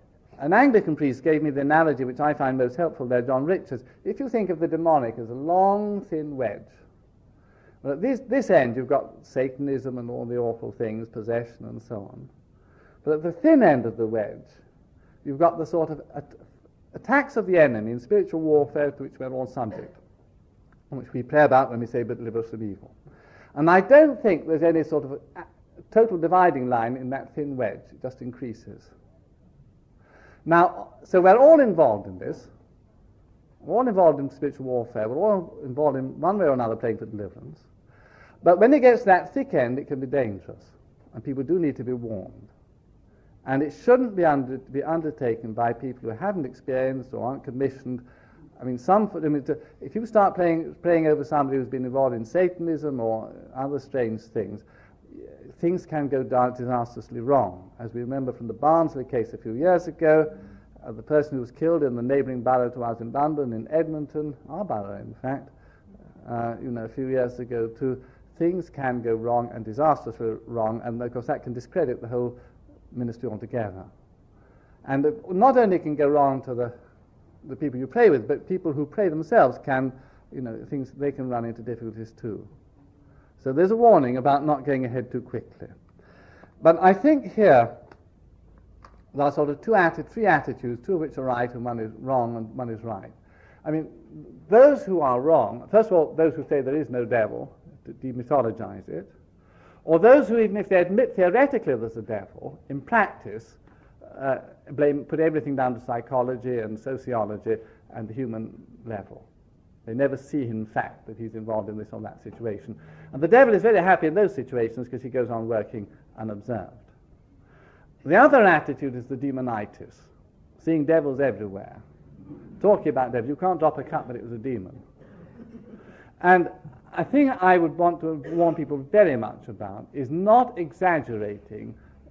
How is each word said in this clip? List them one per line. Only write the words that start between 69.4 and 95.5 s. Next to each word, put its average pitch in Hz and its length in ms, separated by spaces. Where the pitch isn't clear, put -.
and 113 100
disastrously 113 720
wrong, 113 380
and 117 160
of 120 100
course 123 160
that 143 160
can 123 120
discredit 127 480
the 117 60
whole 123 300
ministry 120 340
altogether. 104 580
And, 139 200
uh, 151 40
not 233 260
only 208 220
can 151 180
go 143 100
wrong 139 360
to 127 120
the, 120 160
the 131 80
people 127 240
you 131 60
pray 226 240
with, 120 180
but - 180
people 175 280
who 147 100
pray 190 240
themselves 160 560
can, 131 260
you 139 120
know, 113 260
things, 135 240
they 139 200
can 131 180
run 117 160
into 117 160
difficulties 113 500
too. 107 340
So 131 100
there's 175 180
a 226 60
warning 175 400
about 139 280
not 147 200
going 131 200
ahead 120 260
too 123 100
quickly. - 480
But 165 180
I 185 120
think 254 420
here 143 360
there 143 100
are 143 80
sort 147 180
of 143 100
two 226 120
atti-, 170 360
three 226 180
attitudes, 135 580
two 196 100
of 165 60
which 143 160
are 131 80
right 123 300
and 120 100
one 120 140
is 110 220
wrong 123 360
and 113 200
one 127 140
is 110 120
right. 104 300
I 160 60
mean, 156 180
those 254 360
who 185 160
are 127 200
wrong, 123 500